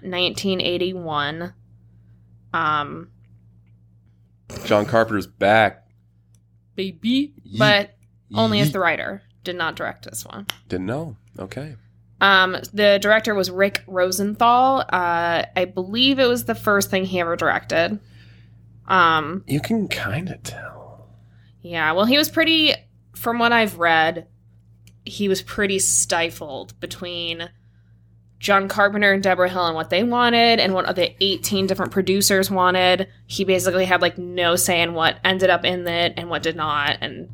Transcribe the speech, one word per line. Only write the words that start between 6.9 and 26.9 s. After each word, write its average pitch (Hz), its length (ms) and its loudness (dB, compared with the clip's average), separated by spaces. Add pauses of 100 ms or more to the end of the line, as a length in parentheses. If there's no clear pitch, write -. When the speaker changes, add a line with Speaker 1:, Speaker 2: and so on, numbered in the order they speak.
Speaker 2:
Yeet. 202 120 -12
Speaker 1:
But 208 380 2 (380)
only 220 260 2
as 151 80 4
Speaker 2:
Yeet. 143 60 -6
Speaker 1:
the 196 60 -2
writer. 170 420 -2 (220)
Did 180 120 -8
not 160 200 -4
direct - 340 -10
this - 140 -12
one. - 220 -16 (220)
Speaker 2:
Didn't 92 180 -6
know. 135 300 -6 (220)
Okay. 127 380 -12 (440)
Speaker 1:
Um, 185 360 4 (160)
the 202 280 4
director 214 340 2
was 185 160 -2
Rick 196 360 0
Rosenthal. 214 960 2
Uh, 170 640 0 (100)
I 180 180 0
believe 240 460 0
it 262 80 4
was 240 180 0
the 226 100 -4
first 202 360 0
thing 190 140 0
he 185 160 -2
ever 170 160 -2
directed. 165 640 0 (880)
Um, 165 580 2
Speaker 2:
You 143 140 -2
can 214 280 -2
kinda 135 540 -6
tell. - 680 -18 (540)
Speaker 1:
Yeah, 165 300 0
well, 185 140 4
he 254 120 4
was 311 120 2
pretty, 320 420 2 (420)
from 233 240 -4
what 233 140 2
I've 220 260 0
read, 165 480 2 (800)
he - 240 -4
was 190 140 0
pretty 196 360 -2
stifled 170 1000 -4
between 170 680 -10 (920)